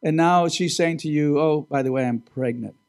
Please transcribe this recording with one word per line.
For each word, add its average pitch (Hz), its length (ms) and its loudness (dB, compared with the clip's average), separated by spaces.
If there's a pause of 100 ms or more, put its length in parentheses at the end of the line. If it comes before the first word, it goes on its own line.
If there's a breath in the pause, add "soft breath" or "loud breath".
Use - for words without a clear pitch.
and 156 140 0
now 170 300 4
she's 165 300 -2
saying 165 220 0
to 160 100 -6
you, 147 320 2
"Oh, 151 280 0
by 139 140 -2
the 131 80 -2
way, 131 160 0
I'm 120 140 -2
pregnant." 120 560 -6 (120)